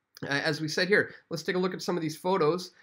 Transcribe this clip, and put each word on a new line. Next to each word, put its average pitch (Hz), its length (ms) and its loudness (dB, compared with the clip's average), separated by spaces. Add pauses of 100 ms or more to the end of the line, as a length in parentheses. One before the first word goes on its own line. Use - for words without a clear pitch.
(220)
Uh, - 60 -8
as 143 340 0
we 156 60 -2
said 180 200 0
here, 190 280 2 (160)
let's 160 100 -6
take 185 140 -2
a 185 40 0
look 185 140 0
at 165 80 -8
some 180 160 -2
of 165 60 -4
these 151 120 -2
photos. 180 540 2 (140)